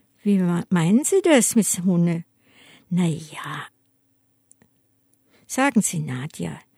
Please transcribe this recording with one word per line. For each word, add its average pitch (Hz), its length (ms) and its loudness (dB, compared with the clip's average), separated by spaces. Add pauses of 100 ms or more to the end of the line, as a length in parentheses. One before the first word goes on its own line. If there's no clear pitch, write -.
(240)
„Wie 202 140 2
ma-, 175 320 0
meinen 185 340 2
Sie 392 180 2
das, 294 340 4
Miss 185 280 0
Hone?“ 170 400 2 (640)
„Na 175 160 0
ja.“ 151 600 -8 (1800)
„Sagen 262 340 0
Sie, - 160 -4
Nadja, 151 600 -8 (200)